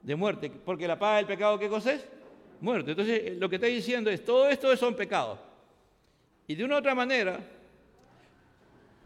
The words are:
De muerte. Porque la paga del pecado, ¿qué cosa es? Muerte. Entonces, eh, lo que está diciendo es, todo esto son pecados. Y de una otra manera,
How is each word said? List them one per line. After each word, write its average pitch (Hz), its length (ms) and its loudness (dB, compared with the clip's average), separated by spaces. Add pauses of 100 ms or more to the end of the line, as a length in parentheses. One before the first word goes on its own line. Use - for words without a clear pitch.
De 139 140 -4
muerte. 180 340 -2
Porque 175 380 -6
la 165 100 -2
paga 208 200 4
del 208 80 0
pecado, 202 320 0
¿qué 202 100 -2
cosa 214 240 0
es? - 160 -6 (520)
Muerte. 160 320 -2
Entonces, 214 320 0
eh, 180 140 -6
lo 185 100 -2
que 180 80 -2
está 226 120 2
diciendo 233 420 0
es, 170 140 -4
todo 254 240 6
esto 269 280 4
son 247 200 0
pecados. 170 420 -2 (1080)
Y 151 100 -4
de 202 80 -2
una 285 120 2
otra 277 180 2
manera, 247 440 0 (1700)